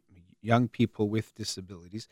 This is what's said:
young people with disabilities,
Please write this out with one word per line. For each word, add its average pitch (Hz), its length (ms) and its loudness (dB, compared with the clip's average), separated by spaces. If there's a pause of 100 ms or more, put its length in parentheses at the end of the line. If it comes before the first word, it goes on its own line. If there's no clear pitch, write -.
(400)
young 117 260 4
people 110 420 0
with 110 260 -4
disabilities, 95 760 -12